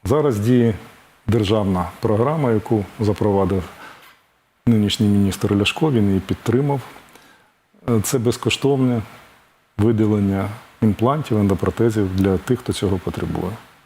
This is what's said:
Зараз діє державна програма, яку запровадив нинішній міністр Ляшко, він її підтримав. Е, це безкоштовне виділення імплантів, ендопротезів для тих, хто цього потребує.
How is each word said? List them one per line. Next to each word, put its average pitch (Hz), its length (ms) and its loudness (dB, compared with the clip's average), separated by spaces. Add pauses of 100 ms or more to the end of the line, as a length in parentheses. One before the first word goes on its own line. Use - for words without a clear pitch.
Зараз 135 360 0
діє 117 340 2 (540)
державна 101 580 0 (140)
програма, 123 520 0
яку 107 340 0 (140)
запровадив 98 640 0 (1000)
нинішній 107 420 2
міністр 101 480 2
Ляшко, 101 360 0
він 110 160 2
її 95 120 2
підтримав. 131 640 -2 (1080)
Е, 113 140 2
це - 160 -2
безкоштовне 123 840 0 (760)
виділення 104 720 2 (320)
імплантів, 117 560 0
ендопротезів 101 760 0
для 95 220 2
тих, 117 220 -2
хто - 140 -6
цього 95 240 -2
потребує. 85 540 -6 (340)